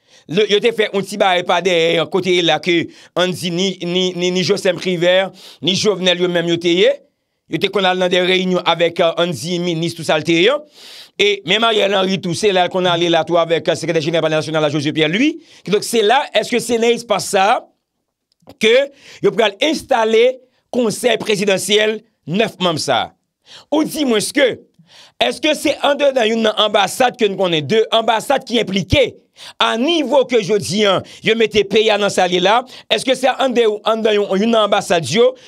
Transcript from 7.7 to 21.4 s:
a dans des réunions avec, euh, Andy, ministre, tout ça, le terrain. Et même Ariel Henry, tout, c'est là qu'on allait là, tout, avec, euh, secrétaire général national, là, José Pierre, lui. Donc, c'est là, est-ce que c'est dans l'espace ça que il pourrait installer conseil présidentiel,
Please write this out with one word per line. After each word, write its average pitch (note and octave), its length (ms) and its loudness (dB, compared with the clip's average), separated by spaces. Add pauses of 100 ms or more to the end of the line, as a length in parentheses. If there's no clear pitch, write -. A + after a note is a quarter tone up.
a F#3 100 2
dans F#3 140 0
des F3+ 100 2
réunions F3+ 460 0
avec, E3 340 0
euh, E3+ 180 2
Andy, E3+ 420 -4
ministre, E3+ 420 -4
tout - 20 -12
ça, D#3+ 140 0
le D3 80 -4
terrain. F#3+ 360 2 (560)
Et G3+ 280 0
même G#3 180 0
Ariel G#3 320 0
Henry, F#3+ 240 0
tout, F3 140 -6
c'est G3+ 180 0
là F3+ 160 2
qu'on F3+ 160 -2
allait F3 240 0
là, E3 160 2
tout, E3+ 140 0
avec, E3 320 0
euh, D#3+ 60 0
secrétaire E3 260 -2
général D#3+ 280 -2
national, D#3 320 -2
là, D3+ 80 0
José C#3+ 220 -2
Pierre, D3+ 160 0
lui. C4+ 340 -2 (260)
Donc, G3 160 0
c'est A#3 180 0
là, B3+ 320 2
est-ce A3 180 -2
que A#3 80 0
c'est A#3 180 -2
dans A3+ 120 0
l'espace A3+ 380 -2
ça G3+ 380 0 (960)
que B3+ 300 4 (320)
il G3 80 2
pourrait G3+ 320 0
installer B3 800 2 (320)
conseil A#3 460 0
présidentiel, G#3 840 0 (260)